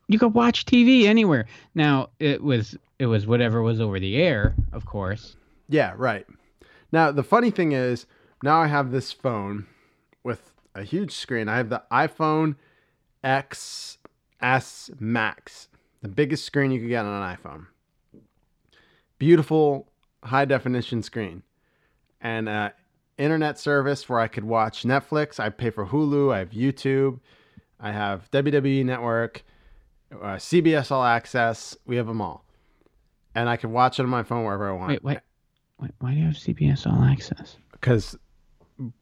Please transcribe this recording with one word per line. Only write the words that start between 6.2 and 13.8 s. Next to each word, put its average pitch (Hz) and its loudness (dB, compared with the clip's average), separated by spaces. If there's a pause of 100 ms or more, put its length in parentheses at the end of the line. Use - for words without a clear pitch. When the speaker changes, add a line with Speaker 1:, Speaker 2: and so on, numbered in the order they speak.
Speaker 2:
Now, 156 4
the 143 -2
funny 233 2
thing 165 0
is, 127 -2 (360)
now 151 4
I 160 2
have 143 0
this 127 -4
phone 104 -6 (580)
with - -10 (220)
a 98 -10
huge 165 -6
screen. 113 -6
I 110 -2
have 120 -2
the 113 -6
iPhone 156 0 (680)
X - -6 (420)